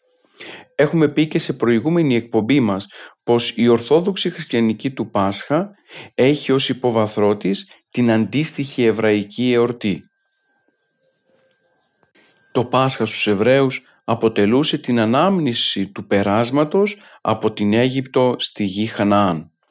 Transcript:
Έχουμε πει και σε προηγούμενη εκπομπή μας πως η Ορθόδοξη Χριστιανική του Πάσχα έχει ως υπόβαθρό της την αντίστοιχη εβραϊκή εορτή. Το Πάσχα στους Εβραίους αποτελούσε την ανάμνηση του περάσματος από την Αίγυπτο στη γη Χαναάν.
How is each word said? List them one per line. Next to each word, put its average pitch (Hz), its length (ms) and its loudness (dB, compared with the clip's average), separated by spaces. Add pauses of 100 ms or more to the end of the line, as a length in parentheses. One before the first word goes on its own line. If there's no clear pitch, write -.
(760)
Έχουμε 151 320 2
πει 151 200 0
και 165 120 -2
σε - 140 -4
προηγούμενη 135 600 2
εκπομπή 113 440 0
μας 101 280 -2 (360)
πως 117 320 0
η 117 120 2
Ορθόδοξη 165 600 2
Χριστιανική 117 600 -2
του 110 180 -8
Πάσχα 107 640 -2 (440)
έχει 135 360 2
ως 135 180 0
υπόβαθρό 110 680 0
της 180 320 -4 (220)
την 120 200 0
αντίστοιχη 127 720 -2
εβραϊκή 110 680 0
εορτή. 120 520 0 (2500)
Το 120 140 0
Πάσχα 131 400 0
στους - 220 -4
Εβραίους 131 540 2 (220)
αποτελούσε 113 760 0
την 120 220 -2
ανάμνηση 131 920 0
του - 140 -12
περάσματος 120 920 0 (240)
από 110 300 -2
την 104 220 -2
Αίγυπτο 127 640 0
στη - 260 -6
γη 101 220 -2
Χαναάν. 101 640 0 (200)